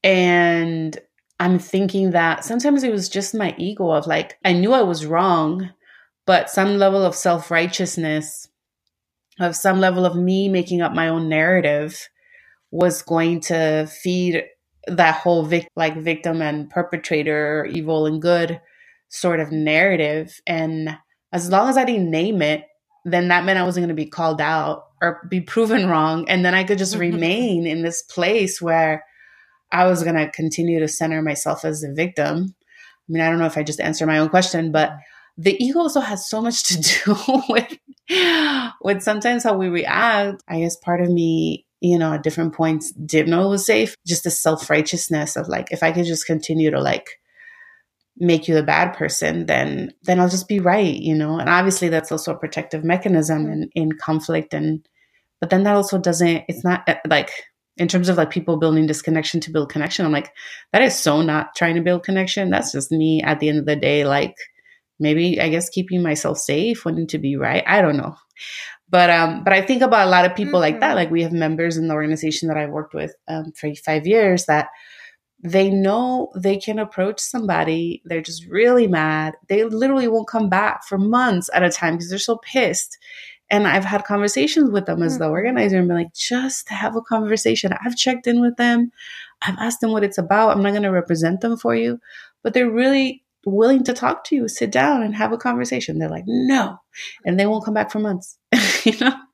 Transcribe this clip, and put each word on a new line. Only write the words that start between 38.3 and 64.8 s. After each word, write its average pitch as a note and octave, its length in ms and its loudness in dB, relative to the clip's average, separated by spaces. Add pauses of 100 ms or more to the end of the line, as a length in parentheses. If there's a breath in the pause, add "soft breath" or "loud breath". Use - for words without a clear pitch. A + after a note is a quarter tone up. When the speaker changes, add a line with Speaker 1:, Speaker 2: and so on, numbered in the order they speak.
Speaker 1:
with G3 200 -2
sometimes A#3 420 -2
how G#3+ 120 2
we F#3 120 0
react. G3+ 800 0
I E3 120 -4
guess E3+ 160 -2
part F3 260 -2
of F3 80 2
me, E3 560 0 (140)
you F3 180 4
know, D#3+ 160 2
at D3 80 -4
different D#3+ 320 -2
points D#3+ 380 -2
didn't D#3 380 0
know F3+ 160 2
it G3 40 2
was G3 160 0
safe. G#3+ 300 2 (100)
Just E3+ 180 -2
the E3+ 60 0
self-righteousness D#3 1080 -2
of, D#3 120 -6
like, - 240 -6
if D#3+ 100 -4
I E3 100 2
could E3+ 140 0
just E3 200 -4
continue D#3 440 0
to, C#3 100 -2
like, - 400 -4 (960 loud breath)
make E3 300 2
you E3 80 2
the D3+ 80 4
bad D#3 320 2
person, D#3+ 520 -4
then, D3 460 -2 (120)
then F3+ 160 2
I'll F3+ 80 4
just F#3 200 -4
be G3+ 120 0
right, F3+ 340 2
you D#3 220 -2
know? D#3 220 -2
And C#3+ 120 -4
obviously F#3 380 2
that's D#3+ 240 -2
also D#3+ 200 -6
a - 60 -8
protective D#3 460 -8
mechanism D#3+ 680 2
in, D#3 240 -6
in D#3 240 0
conflict. D#3 560 -4
And, D#3 320 -4 (540)
but E3 100 -4
then F#3+ 140 4
that G3+ 100 4
also G3+ 240 2
doesn't, E3+ 500 2
it's - 140 -8
not, F3+ 260 0
uh, D#3 60 2 (140)
like, D#3+ 240 2 (440)
in F3 120 0
terms F3+ 200 2
of, F3+ 80 4
like, D#3 140 2
people E3 260 -2
building D#3 300 4
disconnection D#3 540 -2
to D#3+ 100 -12
build D3+ 220 -2
connection, D#3 340 -2
I'm D3+ 60 2
like, D3 180 -2 (420 loud breath)
that A3+ 100 6
is B3 140 2
so D3+ 260 2
not D#3 340 -2
trying E3 180 0
to E3+ 80 0
build F3 220 0
connection. F#3+ 460 -2
That's - 200 0
just C#3 220 -6
me D#3+ 280 2
at D3+ 200 -2
the D3+ 80 0
end D3+ 100 0
of C#3+ 80 -2
the D3+ 100 0
day, C#3+ 280 0
like, C#3+ 320 -2 (640 soft breath)